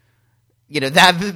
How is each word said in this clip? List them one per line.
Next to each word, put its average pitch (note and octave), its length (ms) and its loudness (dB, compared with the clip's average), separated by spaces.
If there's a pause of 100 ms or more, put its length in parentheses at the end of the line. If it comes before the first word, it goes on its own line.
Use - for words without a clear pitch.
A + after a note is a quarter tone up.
(680)
you D3 120 -8
know, C3+ 80 -4
that, F3 280 2 (200)